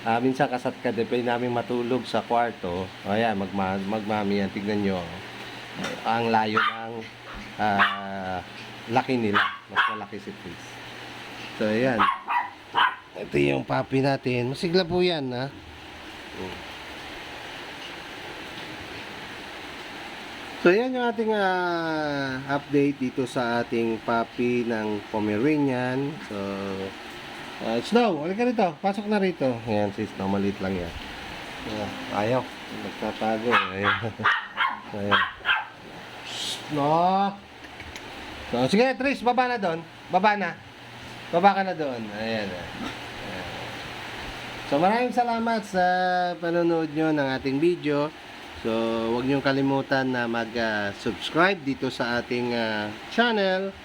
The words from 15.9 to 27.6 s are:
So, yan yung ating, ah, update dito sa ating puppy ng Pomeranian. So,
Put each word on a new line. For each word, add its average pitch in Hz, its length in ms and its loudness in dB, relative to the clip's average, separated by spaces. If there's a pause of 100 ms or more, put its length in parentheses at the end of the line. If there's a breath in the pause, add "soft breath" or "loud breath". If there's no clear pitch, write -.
So, - 80 6
yan 247 320 4
yung 240 80 2
ating, 220 240 0
ah, 160 1120 0 (160)
update 143 400 2
dito 127 240 -2
sa 120 400 0
ating 117 400 0
puppy 120 640 2
ng 107 320 0 (160)
Pomeranian. 127 960 2 (160)
So, 104 120 -6 (1300)